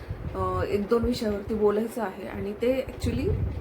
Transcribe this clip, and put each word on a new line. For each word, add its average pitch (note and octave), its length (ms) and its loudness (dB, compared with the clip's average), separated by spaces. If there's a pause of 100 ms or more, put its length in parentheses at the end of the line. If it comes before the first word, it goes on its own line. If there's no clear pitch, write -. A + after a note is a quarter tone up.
(360)
अं, F#3 280 0
एक G3+ 260 0
दोन A#3 140 4
विषयावरती A3+ 500 0
बोलायचं G#3 480 2
आहे G3 260 -6
आणि G3+ 260 -4
ते B3+ 340 2
actually B3 440 0 (300)